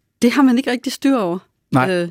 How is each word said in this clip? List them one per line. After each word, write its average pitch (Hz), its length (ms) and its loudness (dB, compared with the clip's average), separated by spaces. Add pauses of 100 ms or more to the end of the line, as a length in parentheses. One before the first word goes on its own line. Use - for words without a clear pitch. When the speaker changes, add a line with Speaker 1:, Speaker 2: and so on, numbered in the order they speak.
(220)
Speaker 1:
det 240 100 4
har 247 100 0
man 254 160 4
ikke 269 140 -2
rigtig 247 220 -6
styr 277 240 -2
over. 185 220 -4 (320)
Speaker 2:
Nej. 131 200 0
Speaker 1:
Øh, 175 200 -2